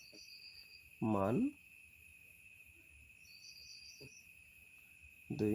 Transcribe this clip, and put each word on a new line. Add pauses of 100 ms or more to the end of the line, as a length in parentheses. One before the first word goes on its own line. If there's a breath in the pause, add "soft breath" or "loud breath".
(1000)
মান (4000)
দুই